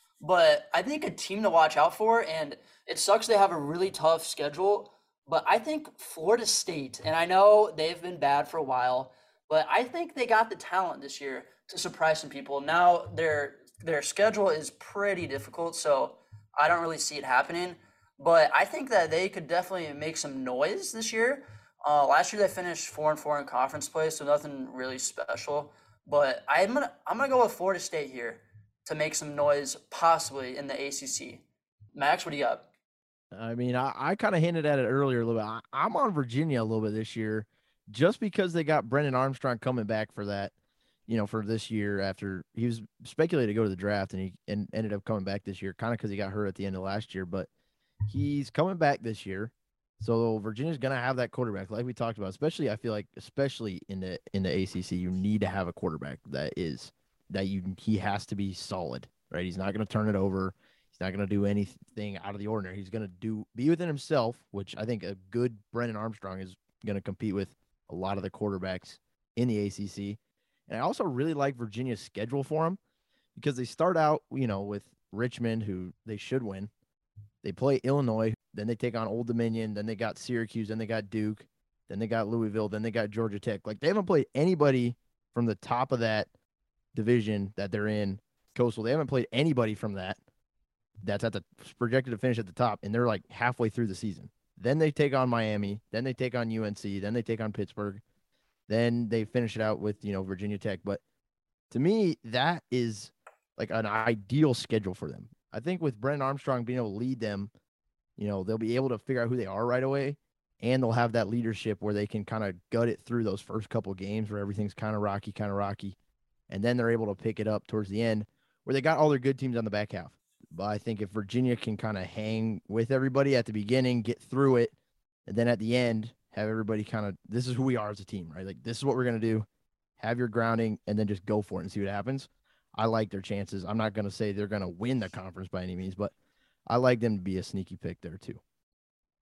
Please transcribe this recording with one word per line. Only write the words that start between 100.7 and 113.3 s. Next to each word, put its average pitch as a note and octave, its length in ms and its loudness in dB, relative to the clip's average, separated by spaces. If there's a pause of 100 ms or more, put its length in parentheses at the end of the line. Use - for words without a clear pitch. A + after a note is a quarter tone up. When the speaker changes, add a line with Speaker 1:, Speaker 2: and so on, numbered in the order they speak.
Speaker 2:
But G2+ 160 -4 (680)
to A#2 80 -2
me, F#3 440 2
that C3 480 -2
is, A#2 400 -2 (460)
like, - 120 -4
an A2 160 -2
ideal A2+ 680 2
schedule G#2+ 400 -2
for D#2 160 -10
them. G1+ 180 -14 (280)
I A2 40 -6
think C#3+ 240 -4
with A2+ 180 -2
Brennan C#3 220 -2
Armstrong C3+ 400 -2
being B2 140 -4
able A2+ 120 -2
to G2 80 -6
lead B2 220 -4
them, G#2 320 -4 (640)
you G#2 100 -4
know, G2 160 -2
they'll A2 140 -2
be A2+ 180 -2
able C3 140 0
to A#2 80 -2
figure B2+ 240 -2
out A#2 80 0
who B2+ 80 0
they A2 80 -2
are G2+ 220 -2
right B2+ 160 2
away, C#3 340 -2 (440)
and B2+ 200 2
they'll A2+ 100 2
have A#2+ 200 4
that A2 160 2
leadership A2+ 520 -2
where G#2 140 -2
they G#2 140 0
can G#2 180 -4
kinda G#2 300 -4 (160)
gut A#2 180 4
it - 140 -4
through A#2+ 200 -2
those G2+ 160 0